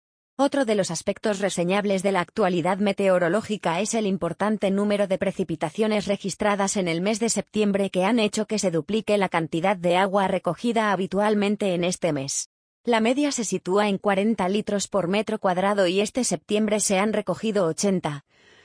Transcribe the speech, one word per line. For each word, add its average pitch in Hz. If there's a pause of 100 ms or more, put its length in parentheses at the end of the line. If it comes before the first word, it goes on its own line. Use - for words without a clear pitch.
(380)
Otro 277
de 214
los 185
aspectos 196
reseñables 190
de 196
la 190
actualidad 180
meteorológica 190
es 208
el 220
importante 190
número 202
de 185
precipitaciones 190
registradas 202
en 185
el 165
mes 202
de 233
septiembre 202
que 180
han 233
hecho 214
que 214
se 196
duplique 202
la 190
cantidad 170
de 175
agua 190
recogida 208
habitualmente 202
en 170
este 180
mes. 139 (340)
La 233
media 269
se 240
sitúa 190
en 196
cuarenta 202
litros 202
por 175
metro 214
cuadrado 190
y 185
este 233
septiembre 208
se 190
han 214
recogido 208
ochenta, 160 (400)